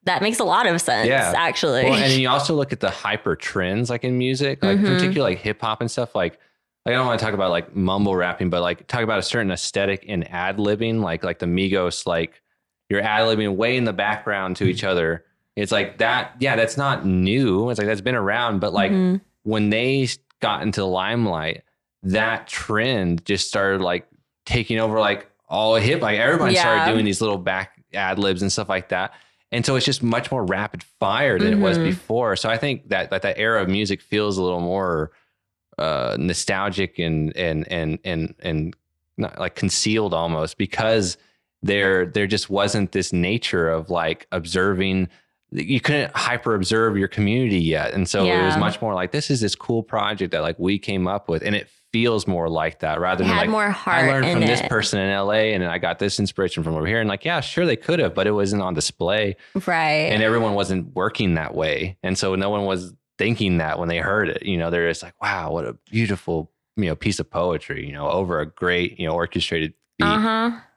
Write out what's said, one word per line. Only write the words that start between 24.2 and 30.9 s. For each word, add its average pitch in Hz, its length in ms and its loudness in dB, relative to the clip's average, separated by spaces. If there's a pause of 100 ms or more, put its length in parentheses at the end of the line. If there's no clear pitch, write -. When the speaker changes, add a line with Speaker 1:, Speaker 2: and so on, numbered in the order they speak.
Speaker 2:
taking 117 340 0
over, 110 220 2
like, 101 280 0 (200)
all 110 260 4
hip. 117 260 2
Like, 107 160 0
everyone 147 380 4
started 170 300 4
Speaker 1:
Yeah. 180 80 2
Speaker 2:
doing 110 100 2
these 139 160 0
little 104 180 0
back 92 360 -4 (200)
ad 95 240 -2
libs 98 240 2
and 98 80 0
stuff 101 200 -4
like 95 200 -2
that. 92 240 -4 (380)
And 123 140 -2
so 135 100 2
it's 127 100 2
just 139 160 0
much 120 300 -2
more 123 140 -2
rapid 95 360 -4
fire 110 560 0